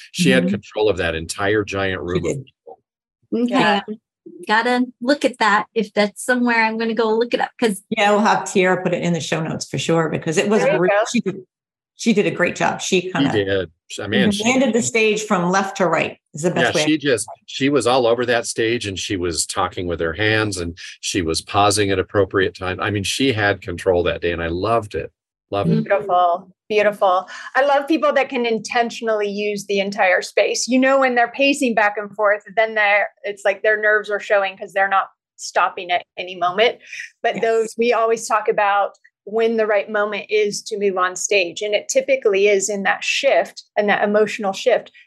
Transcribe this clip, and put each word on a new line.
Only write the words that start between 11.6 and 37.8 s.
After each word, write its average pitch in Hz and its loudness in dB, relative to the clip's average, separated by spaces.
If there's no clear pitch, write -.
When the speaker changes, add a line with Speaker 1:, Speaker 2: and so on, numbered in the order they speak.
Speaker 2:
she - 0
did 190 2
a 165 0
great 175 -2
job. - -2
She 185 0
Speaker 1:
She - -8
Speaker 2:
kinda 277 0
Speaker 1:
did. 98 0
I 104 -8
mean, 120 2
she 202 -2
Speaker 2:
commanded 254 2
the 233 2
stage 220 0
from 180 0
left 196 -2
to 190 2
right 160 -2
is 147 -10
the 175 0
Speaker 1:
yeah, 175 0
Speaker 2:
best 120 0
way. 151 2
Speaker 1:
she 156 2
just, 127 -2
she - -2
was 135 2
all 123 4
over 117 2
that 117 0
stage, 113 -2
and 95 -6
she 101 -4
was 87 -2
talking 92 -4
with 85 -4
her 82 -2
hands, 107 0
and 85 -8
she - -2
was 80 -2
pausing 104 2
at 95 0
appropriate 95 0
time. 92 -6
I 104 -2
mean, 101 -2
she 131 0
had 101 0
control 87 0
that 82 -2
day, 85 0
and 85 -4
I 82 -4
loved 107 -2
it. - -8
Loved 101 0
it. - 4
Speaker 3:
Mm-hmm. 220 0
Speaker 4:
Beautiful. 185 0
Beautiful. 202 2
I 262 2
love 285 2
people 302 2
that 269 2
can 240 -2
intentionally 226 -2
use 202 -4
the 202 0
entire 202 2
space. - -2
You 254 2
know, 269 4
when 262 2
they're 233 2
pacing 277 2
back 208 2
and 208 -8
forth, 208 2
then 226 2
they're, 208 2
it's 202 -8
like 196 0
their 214 2
nerves 214 2
are 208 -2
showing 196 0
'cause 196 -14
they're 196 2
not 190 0
stopping 185 -2
at 175 0
any 185 -10
moment. 185 0
But 226 0
Speaker 2:
Yes. 202 -2
Speaker 4:
those, 226 0
we 233 2